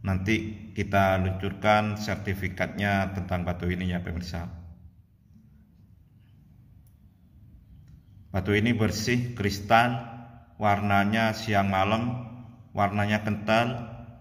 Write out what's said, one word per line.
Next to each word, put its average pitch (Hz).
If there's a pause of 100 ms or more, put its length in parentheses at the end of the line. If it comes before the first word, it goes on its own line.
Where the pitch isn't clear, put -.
Nanti 98
kita 98
luncurkan 104
sertifikatnya 95
tentang 90
batu 87
ini 90
ya, 87
pemirsa. 87 (3750)
Batu 95
ini 107
bersih, 110
kristal, 113 (560)
warnanya 104
siang 98
malam, 110 (400)
warnanya 104
kental 110 (260)